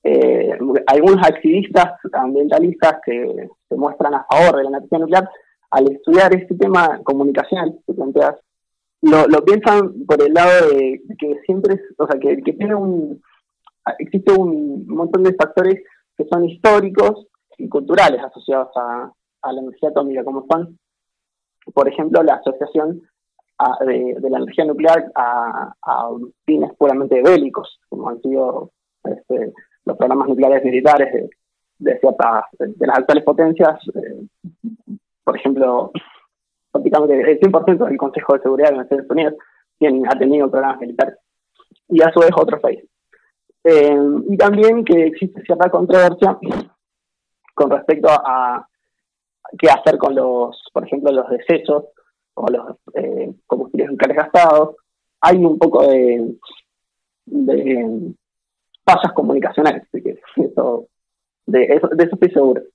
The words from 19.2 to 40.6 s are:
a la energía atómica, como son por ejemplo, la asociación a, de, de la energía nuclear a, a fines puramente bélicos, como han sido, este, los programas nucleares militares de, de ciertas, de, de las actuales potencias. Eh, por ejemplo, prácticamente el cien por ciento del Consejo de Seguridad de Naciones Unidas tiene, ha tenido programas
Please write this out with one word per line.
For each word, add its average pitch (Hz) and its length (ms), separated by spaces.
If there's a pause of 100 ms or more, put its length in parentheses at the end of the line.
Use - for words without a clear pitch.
a 131 100
la 131 80
energía 131 300
atómica, 139 340
como 135 260
son 170 280 (960)
por 139 140
ejemplo, 156 340
la 147 120
asociación 151 680 (560)
a, 131 260
de, 123 360
de 131 100
la 131 80
energía 131 260
nuclear 156 500
a, 120 680
a 123 280 (360)
fines 156 320
puramente 135 440
bélicos, 143 680
como 123 200
han 117 140
sido, 131 480 (340)
este, - 480 (320)
los - 120
programas 131 320
nucleares 135 360
militares 135 480
de, 120 180 (480)
de 135 220
ciertas, 117 440 (140)
de, 123 100
de 208 180
las 135 120
actuales 147 260
potencias. 160 540 (160)
Eh, - 1040 (280)
por - 120
ejemplo, 131 540 (800)
prácticamente 151 600
el 147 60
cien 196 140
por 160 120
ciento 180 200
del 139 140
Consejo 139 360
de 135 80
Seguridad 135 280
de 139 80
Naciones 135 320
Unidas 151 240 (440)
tiene, 131 300
ha 131 100
tenido 135 320
programas 135 300